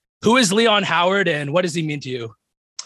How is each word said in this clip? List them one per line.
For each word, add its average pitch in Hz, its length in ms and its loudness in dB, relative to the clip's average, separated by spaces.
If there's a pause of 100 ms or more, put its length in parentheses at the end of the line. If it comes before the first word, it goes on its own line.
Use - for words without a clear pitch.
(220)
who 226 140 4
is 214 160 2
Leon 214 300 4
Howard 175 440 0
and 147 280 -4
what 180 80 2
does 170 120 -4
he 170 80 -2
mean 147 180 -6
to 131 100 -12
you? 117 240 -8 (500)